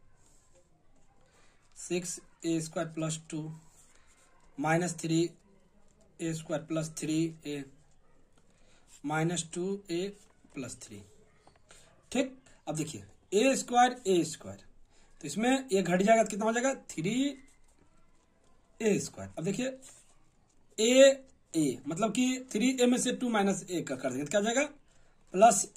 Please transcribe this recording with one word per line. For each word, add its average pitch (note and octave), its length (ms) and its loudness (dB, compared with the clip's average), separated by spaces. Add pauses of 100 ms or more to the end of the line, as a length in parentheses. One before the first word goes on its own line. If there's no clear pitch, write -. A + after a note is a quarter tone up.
(1800)
सिक्स - 420 -6 (260)
ए E3 160 0
स्क्वायर D#3+ 280 -6
प्लस D#3+ 300 -6 (100)
टू D#3 120 -6 (1160)
माइनस E3 420 0
थ्री E3 300 0 (880)
ए E3 140 -4
स्क्वायर - 300 -6
प्लस D#3+ 340 -6
थ्री D#3 200 -4 (300)
ए C#3+ 160 -6 (1400)
माइनस D#3+ 500 -2
टू F#3+ 260 -6 (120)
ए F3+ 160 -4 (480)
प्लस B2 260 -12
थ्री। G2+ 200 -18 (1080)
ठीक, C4 240 -2 (320)
अब D3+ 80 -4
देखिए C#3+ 280 -8 (320)
ए B3+ 200 4
स्क्वायर, B3 400 2 (120)
ए F3+ 180 4
स्क्वायर, - 340 -14 (640)
तो D3 60 -10
इसमें C4 440 0
ये F#3+ 100 4
घट F3+ 200 2
जाएगा A3+ 220 6
तो - 60 -8
कितना G#3+ 160 -4
हो A3+ 60 0
जाएगा, B3 220 0
थ्री B3+ 640 -4 (1400)
ए G#3 200 2
स्क्वायर। - 320 -12
अब - 120 -10
देखिए B3+ 360 -4 (1000)
ए, C4 460 8 (280)
ए C#3 340 0
मतलब F#3+ 240 -2
कि B3+ 400 -2
थ्री A#3+ 220 0
ए B3 140 2
में B3 120 4
से B3 140 -2
टू B3 160 -4
minus G3 340 0
एक E3 280 -6
कर B2+ 180 -4
देंगे C3 140 -6
तो D3 60 -8
क्या G#3 100 0
हो G3+ 60 0
जाएगा, A#3+ 180 0 (720)
plus G#3+ 320 6 (120)